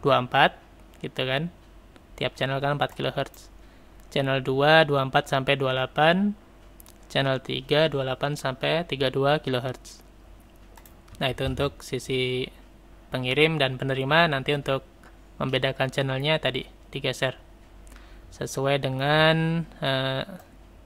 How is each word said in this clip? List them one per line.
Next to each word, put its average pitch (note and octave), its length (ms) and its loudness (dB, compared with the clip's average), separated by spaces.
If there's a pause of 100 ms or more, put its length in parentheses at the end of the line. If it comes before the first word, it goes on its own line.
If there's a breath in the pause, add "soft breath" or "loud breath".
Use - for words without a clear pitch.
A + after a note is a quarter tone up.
dua C3 160 4
puluh B2 80 -6
empat, D3+ 220 4 (500)
gitu C3+ 240 -6
kan. C#3+ 240 -2 (720)
Tiap B2+ 160 -4
channel C3+ 240 -2
kan C#3+ 160 -2
empat C3+ 160 -2
kilohertz. - 560 -6 (640 loud breath)
Channel C3+ 320 0
dua, D3 400 6
dua C#3+ 160 0
puluh C3+ 80 -2
empat D3 160 2
sampai C#3 320 0
dua C3 160 -2
puluh C3 80 -2
delapan. D3+ 340 4 (960)
Channel C3+ 320 0
tiga, C#3+ 480 0
dua C#3 160 -4
puluh C3 80 -4
delapan C#3+ 240 -4
sampai C#3+ 480 -2
tiga C3+ 240 -2
dua C#3 320 2
kilohertz. B2+ 640 -6 (1120)
Nah, C3 160 0
itu - 80 -6
untuk C3+ 400 -2
sisi B2+ 640 -4 (640)
pengirim C3+ 480 2
dan C3 240 0
penerima. C#3 480 2
Nanti C#3 240 -2
untuk C#3 320 -2 (560)
membedakan C3+ 480 0
channelnya C3+ 480 0
tadi C3 400 -4 (140)
digeser C3 480 -4 (960 loud breath)
sesuai C#3 480 -2
dengan, D#3+ 800 2 (160)
eh, C3+ 480 -4 (580)